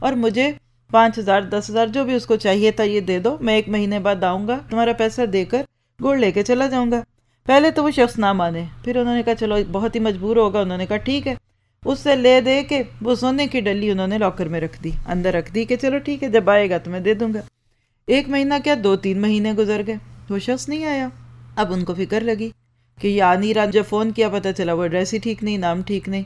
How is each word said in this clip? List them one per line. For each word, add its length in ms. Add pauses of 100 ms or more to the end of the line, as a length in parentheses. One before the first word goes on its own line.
और 160
मुझे 400 (340)
पाँच 280
हज़ार, 280
दस 240
हज़ार 180
जो 160
भी 100
उसको 240
चाहिए 340
था 120
ये 180
दे 180
दो, 180
मैं 200
एक 100
महीने 320
बाद 240
आऊँगा, 360
तुम्हारा 340
पैसा 340
देकर 360 (360)
gold 200
लेके 220
चला 240
जाऊँगा। 360 (440)
पहले 240
तो 120
वो 100
शख्स 260
ना 160
माने, 340 (160)
फिर 140
उन्होंने 240
कहा, 140
"चलो 300
बहुत 280
ही 60
मजबूर 380
होगा।" 220
उन्होंने 260
कहा, 140
"ठीक 260
है।" 100 (460)
उससे 340
ले 240
दे 240
के 160 (220)
वो 140
सोने 300
की 140
डली 300
उन्होंने 280
locker 300
में 120
रख 200
दी, 120 (140)
अंदर 260
रख 200
दी 120
कि 120
चलो 240
ठीक 220
है 100
जब 180
आएगा 280
तो 120
मैं 120
दे 120
दूँगा। 280 (680)
एक 200
महीना 300
क्या 180
दो 220
तीन 220
महीने 340
गुजर 280
गए, 160 (320)
वो 100
शख्स 280
नहीं 160
आया। 260 (480)
अब 120
उनको 240
फिक्र 280
लगी 300 (460)
कि 100
ये 120
आ 160
नहीं 180
रहा, 120
जब 180
फ़ोन 280
किया 160
पता 240
चला 220
वो 100
address 280
ही 60
ठीक 240
नहीं, 160
नाम 240
ठीक 260
नहीं। 180